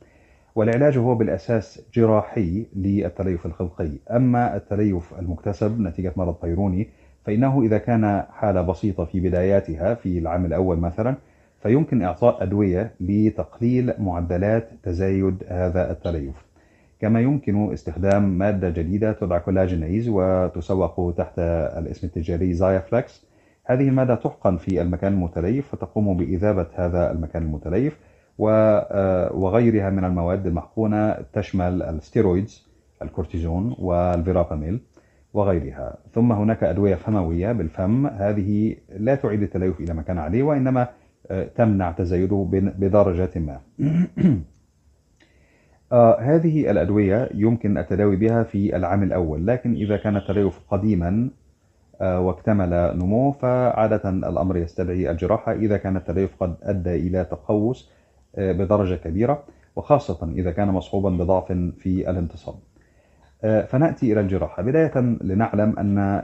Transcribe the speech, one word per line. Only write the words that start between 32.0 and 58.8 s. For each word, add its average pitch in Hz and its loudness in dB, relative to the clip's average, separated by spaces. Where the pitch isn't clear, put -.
الكورتيزون 87 -6
والفيراباميل 87 0
وغيرها. 87 -2
ثم 117 2
هناك 107 0
أدوية 98 2
فموية 87 -2
بالفم، 101 -2
هذه 104 -2
لا 113 0
تعيد 107 -2
التليف 92 -2
إلى 85 -6
ما 80 -6
كان 87 -4
عليه، 85 -2
وإنما، 131 0
آه، 92 -4
تمنع 98 2
تزايده 92 0
بن-، 98 2
بدرجة 95 2
ما. 73 -6
<clears throat> 143 0
آه، 117 8
هذه 156 2
الأدوية 101 2
يمكن 104 2
التداوي 101 2
بها 113 2
في 101 0
العام 92 0
الأول، 82 -2
لكن 120 0
إذا 101 0
كان 104 -2
التليف 98 0
قديما، 101 0
آه، 92 0
واكتمل 90 0
نموه، 110 0
فعادة 120 0
الأمر 92 -2
يستدعي 90 -2
الجراحة 90 0
إذا 104 0
كان 95 -2
التليف 90 -2
قد 87 -2
أدى 90 -2
إلى 87 -2
تقوس، 107 -4
آه، 95 0
بدرجة 95 2